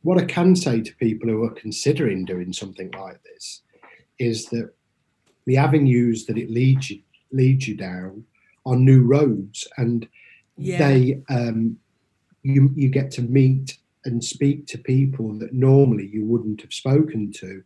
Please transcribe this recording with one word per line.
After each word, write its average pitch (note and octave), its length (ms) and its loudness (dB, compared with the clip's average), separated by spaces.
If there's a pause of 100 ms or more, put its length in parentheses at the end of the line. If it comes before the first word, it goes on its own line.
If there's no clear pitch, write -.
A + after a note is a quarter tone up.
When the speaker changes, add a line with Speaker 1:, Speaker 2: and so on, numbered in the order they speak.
Speaker 1:
What F3+ 160 2
I D#3+ 60 0
can F3+ 320 2
say A#2+ 240 -2
to - 160 -12
people A2+ 320 -4
who A2 160 -2
are A2+ 60 -4
considering A2 760 -4
doing F2+ 280 -10
something F#2+ 400 -14
like F#2+ 320 -18
this - 380 -20 (560)
is A2+ 280 -4
that A#2 260 -8 (720)
the B2+ 140 2
avenues C3 680 2
that A2 120 -4
it A2+ 120 -10
leads C3 400 2
you, - 100 -14 (320)
leads C3 360 2
you G#2 60 -6
down F#2+ 500 -12 (400)
are B2+ 120 -2
new C3 260 6
roads, A#2 640 0 (100)
and A#2 320 -4 (480)
Speaker 2:
Yeah. F3 220 -6
Speaker 1:
they, C#3 500 2
um, A2+ 500 -2 (640)
you, C3+ 320 4
you C#3 140 0
get C3+ 240 -2
to B2+ 100 -6
meet C3 560 2 (260)
and A#2 180 -4
speak - 460 -4
to B2+ 100 -14
people C3 600 -2
that A2 140 -12
normally C3 540 4
you G#2+ 180 -8
wouldn't A2 380 -4
have - 100 -20
spoken C3 600 -2
to. F#2+ 340 -16